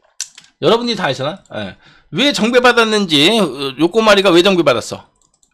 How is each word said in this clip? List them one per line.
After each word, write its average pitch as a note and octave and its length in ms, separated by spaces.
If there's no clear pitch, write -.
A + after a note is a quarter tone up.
여러분들이 A3+ 360
다 F3+ 100
아시잖아. C#3 360
예. G2 200
왜 C4 220
정배 A#3+ 280
받았는지, G#3+ 800
어, C3+ 380
요코마리가 G3+ 520
왜 E3+ 120
정배 F#3 200
받았어? A2+ 460